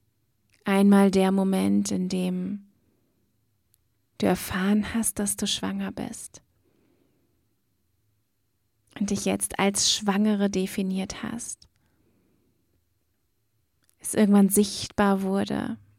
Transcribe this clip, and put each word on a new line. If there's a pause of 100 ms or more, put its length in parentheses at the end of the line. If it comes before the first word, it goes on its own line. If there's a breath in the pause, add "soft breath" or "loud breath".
(640)
Einmal
der
Moment,
in
dem (1500)
du
erfahren
hast,
dass
du
schwanger
bist (2500)
und
dich
jetzt
als
Schwangere
definiert
hast. (2250)
Es
irgendwann
sichtbar
wurde (220)